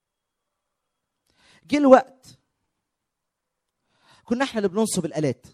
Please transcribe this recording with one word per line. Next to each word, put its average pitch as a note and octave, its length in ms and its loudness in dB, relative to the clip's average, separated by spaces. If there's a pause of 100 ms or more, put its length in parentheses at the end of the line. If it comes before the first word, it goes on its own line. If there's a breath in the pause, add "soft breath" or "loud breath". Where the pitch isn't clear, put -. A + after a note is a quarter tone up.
(1600 soft breath)
جه C4 140 -4
الوقت - 640 2 (1800 soft breath)
كنا A#3+ 200 -4
إحنا C4 140 -6
اللي G3+ 120 -2
بننصب F#3+ 360 -4
الآلات. D3 480 -6